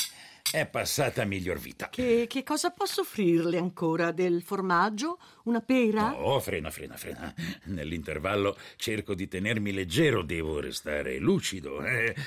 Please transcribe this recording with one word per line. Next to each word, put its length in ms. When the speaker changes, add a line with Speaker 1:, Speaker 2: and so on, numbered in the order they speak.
Speaker 1:
è 140
passata 560
a 20
miglior 340
vita. 300
Speaker 2:
Che, 400
che 140
cosa 260
posso 320
offrirle 560
ancora? 560
Del 300
formaggio? 760
Una 180
pera? 560
Speaker 1:
Oh, 220
frena, 300
frena, 280
frena. 340
Nell'intervallo 920
cerco 380
di 140
tenermi 440
leggero, 500
devo 380
restare 580
lucido. 640
Eh, 320